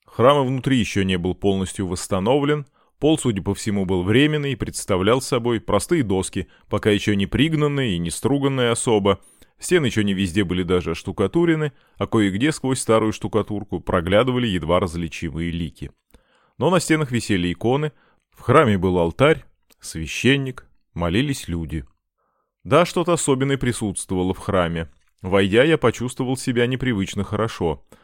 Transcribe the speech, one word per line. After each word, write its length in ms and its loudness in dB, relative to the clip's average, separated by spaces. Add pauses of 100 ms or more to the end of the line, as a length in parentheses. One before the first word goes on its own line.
Храм 380 4
и 40 -2
внутри 300 0
еще 260 0
не 140 0
был 180 -2
полностью 520 -2
восстановлен, 800 0 (340)
пол, 180 2
судя 240 -2
по 140 -2
всему, 300 -2
был 180 0
временный 480 2
и 60 -6
представлял 640 0
собой 400 -2
простые 420 0
доски, 440 -4 (200)
пока 240 0
еще 220 2
не 140 0
пригнанные 680 0
и 20 -2
не 140 -4
струганные 600 0
особо. 500 2 (360)
Стены 300 0
еще 160 0
не 100 0
везде 300 0
были 200 -2
даже 280 0
оштукатурены, 800 -2 (240)
а 100 -4
кое-где 440 2
сквозь 280 -4
старую 320 2
штукатурку 680 -4
проглядывали 680 0
едва 320 0
различимые 720 -6
лики. 400 -8 (640)
Но 120 0
на 100 4
стенах 320 0
висели 400 0
иконы, 400 -2 (400)
в 100 -20
храме 360 4
был 220 2
алтарь, 460 2 (360)
священник, 880 -2 (260)
молились 540 -2
люди. 380 -6 (800)
Да, 200 4
что-то 280 0
особенное 440 0
присутствовало 760 -2
в 40 -20
храме. 520 0 (320)
Войдя, 420 4
я 140 2
почувствовал 580 -2
себя 320 0
непривычно 560 -2
хорошо. 640 -4 (180)